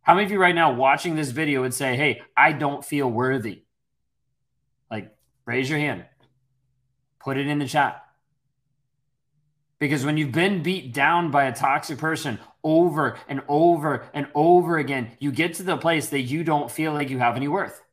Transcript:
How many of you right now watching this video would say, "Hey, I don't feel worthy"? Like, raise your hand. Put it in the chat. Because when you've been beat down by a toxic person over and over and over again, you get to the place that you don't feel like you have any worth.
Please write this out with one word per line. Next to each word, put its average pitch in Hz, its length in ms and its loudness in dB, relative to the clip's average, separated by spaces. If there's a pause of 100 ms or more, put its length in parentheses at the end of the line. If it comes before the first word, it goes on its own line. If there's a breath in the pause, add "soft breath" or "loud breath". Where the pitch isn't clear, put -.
How 165 140 4
many 202 100 2
of 190 60 -6
you 202 80 0
right 175 160 4
now 165 180 4
watching 143 420 2
this 151 140 -4
video 143 320 0
would 127 120 -2
say, 131 220 -2
"Hey, 135 260 0 (140 loud breath)
I 139 160 6
don't 143 320 -4
feel 143 260 -2
worthy"? 120 540 -2 (1300)
Like, 107 240 -12 (300)
raise 127 240 -2
your 151 100 0
hand. 127 240 -4 (1160)
Put 135 180 -4
it 139 100 -2
in 147 120 0
the 139 80 -2
chat. 143 360 0 (1800)
Because 143 240 -2
when 151 140 -2
you've 147 160 -4
been 180 280 0
beat 147 320 -6
down 156 380 2
by 139 140 4
a 127 100 -4
toxic 139 440 -2
person 143 400 -4 (240 loud breath)
over 156 540 2 (120 loud breath)
and 139 180 -6
over 147 560 2 (100)
and 143 220 -6
over 165 420 4
again, 131 420 -4
you 143 120 -2
get 165 220 -2
to 185 100 -10
the 180 140 -2
place 160 320 0
that 139 140 -2
you 143 200 -4
don't 147 280 0
feel 156 200 -4
like 147 180 -4
you 131 100 -4
have 120 180 2
any 139 100 -4
worth. 160 340 -4 (120)